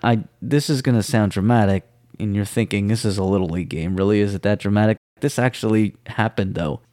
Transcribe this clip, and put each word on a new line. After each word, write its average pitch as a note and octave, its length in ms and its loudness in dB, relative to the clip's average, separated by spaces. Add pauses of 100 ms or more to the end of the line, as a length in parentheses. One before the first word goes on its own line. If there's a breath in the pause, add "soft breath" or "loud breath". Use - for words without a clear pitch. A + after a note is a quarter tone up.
I, A2+ 220 0 (160)
this C#3+ 280 0
is C3+ 120 0
gonna A#2 220 2
sound G#2+ 280 0
dramatic, G2+ 540 2 (340)
and G#2 160 -2
you're G2+ 100 0
thinking, G2+ 420 -2
"This A2 180 0
is G2 120 0
a F#2+ 60 -2
Little F#2+ 240 2
League E2 220 -4
game. E2 260 -4
Really, G2+ 240 2
is G2+ 160 0
it F#2 80 -8
that G#2 160 0
dramatic?" G#2 380 2 (240)
This C#3+ 180 -2
actually A2 560 0 (120)
happened, G#2+ 480 -2
though. D#2 260 -4 (120)